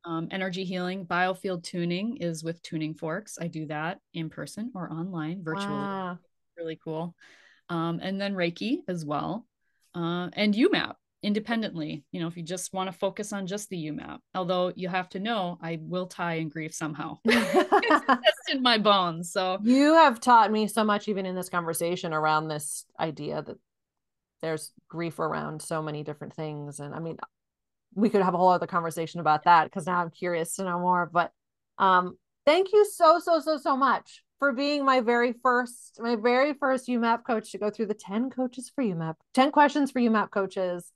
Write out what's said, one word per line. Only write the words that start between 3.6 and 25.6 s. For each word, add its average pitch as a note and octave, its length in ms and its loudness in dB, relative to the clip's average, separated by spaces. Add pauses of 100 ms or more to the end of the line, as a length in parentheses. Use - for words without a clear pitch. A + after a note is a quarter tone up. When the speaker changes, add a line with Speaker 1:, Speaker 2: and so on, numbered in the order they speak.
Speaker 1:
that D#3 320 -6 (160)
in D#3+ 140 -6
person G#3+ 440 -10
or F3+ 180 -10
online, E3+ 520 -6
virtually. G3+ 300 -6
Speaker 2:
Wow. F#3+ 440 -6 (400)
Speaker 1:
Really D#3+ 240 -10
cool. E3 320 -8 (560)
Um, E3+ 320 -2
and G3 180 -6
then G3+ 140 -4
Reiki F#3+ 440 -2 (100)
as E3+ 180 -6
well. D#3 400 -4 (480)
Uh, F3 400 -4
and G#3 220 2
U D#4+ 160 4
map - 260 -2 (240)
independently, G3+ 920 -4
you F3+ 80 -8
know, E3 60 -2
if E3+ 100 -8
you F3 60 -12
just F3 320 -8
wanna F#3+ 180 -4
focus G3 400 -4
on G3 140 -6
just G#3 240 -8
the F#3 80 -8
U D3+ 160 -6
map. - 280 -12 (120)
Although F3+ 420 -2
you F3+ 120 -8
have F3+ 220 -2
to F#3+ 100 -10
know, G3 420 -4
I E3 180 -6
will F3 280 -6
tie E3+ 280 -4
in D#3+ 140 -4
grief D#3 240 -10
somehow. D#3 480 -8
<laughs> - 40 -10
It's E4+ 800 4
Speaker 2:
<laughs> - 20 0
Speaker 1:
just C4+ 420 2
in C4+ 140 -2
my A#3 160 4
bones, F3+ 520 2
so. F#3 300 -2
Speaker 2:
You C4+ 320 6
have C#4+ 260 8
taught A3+ 320 8
me G#3+ 160 2
so G#3+ 160 0
much, G#3+ 260 0
even F#3+ 180 -2
in F#3 80 -6
this F3+ 140 -6
conversation, E3+ 640 -2
around D#3 360 2
this D3+ 380 -8 (140)
idea D3+ 440 -4
that - 140 -12 (840)
there's D#3 300 -6 (160)
grief E3 320 -8
around D#3 420 -4